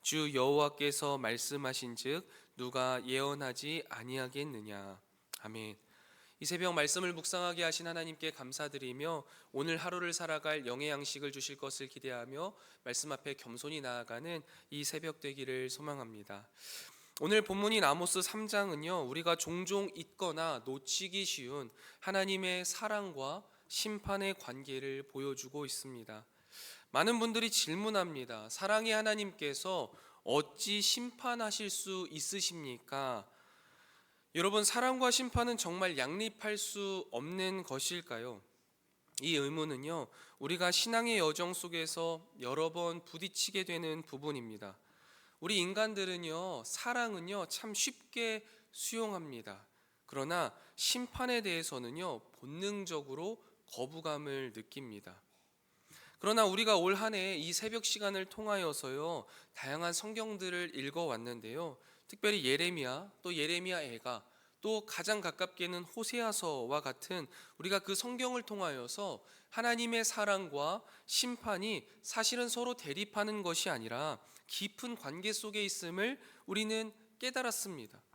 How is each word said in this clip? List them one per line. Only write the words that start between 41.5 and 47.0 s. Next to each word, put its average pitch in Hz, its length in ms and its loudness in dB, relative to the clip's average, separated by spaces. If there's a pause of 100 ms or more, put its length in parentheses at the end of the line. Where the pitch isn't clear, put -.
속에서 165 680 -2 (140)
여러 143 320 2
번 170 320 -2
부딪히게 190 600 -2
되는 165 400 -2
부분입니다. 117 760 -6 (600)
우리 190 180 2
인간들은요, 180 1080 0
사랑은요, 202 800 -2